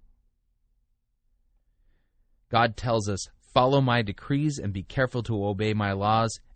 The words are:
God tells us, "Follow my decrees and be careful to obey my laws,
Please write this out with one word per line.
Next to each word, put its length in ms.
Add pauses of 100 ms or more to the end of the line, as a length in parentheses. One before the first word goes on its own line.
(2500)
God 260
tells 320
us, 200 (260)
"Follow 260
my 220
decrees 560
and 160
be 80
careful 420
to 220
obey 300
my 160
laws, 480 (160)